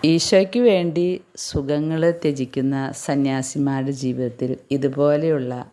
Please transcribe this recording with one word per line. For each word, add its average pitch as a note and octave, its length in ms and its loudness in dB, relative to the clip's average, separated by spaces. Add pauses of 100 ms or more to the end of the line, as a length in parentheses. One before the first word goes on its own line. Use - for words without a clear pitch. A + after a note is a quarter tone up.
ഈശോയ്ക്ക് F#3+ 560 4
വേണ്ടി F3+ 600 2 (160)
സുഖങ്ങൾ D#3 720 0
ത്യജിക്കുന്ന C3+ 800 -2
സന്യാസിമാരുടെ C#3 960 -2
ജീവിതത്തിൽ B2+ 680 -4 (140)
ഇതുപോലെയുള്ള C#3 1040 0